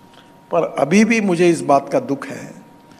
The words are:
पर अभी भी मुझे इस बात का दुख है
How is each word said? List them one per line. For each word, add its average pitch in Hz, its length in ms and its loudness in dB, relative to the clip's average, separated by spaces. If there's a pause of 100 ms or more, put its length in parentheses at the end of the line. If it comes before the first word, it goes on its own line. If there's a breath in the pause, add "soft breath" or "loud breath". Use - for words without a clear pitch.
(520 soft breath)
पर - 280 -2
अभी 175 260 4
भी 226 160 0
मुझे 175 280 2
इस 151 120 0
बात 139 280 2
का 147 100 0
दुख 135 280 -6
है - 260 -14 (460 soft breath)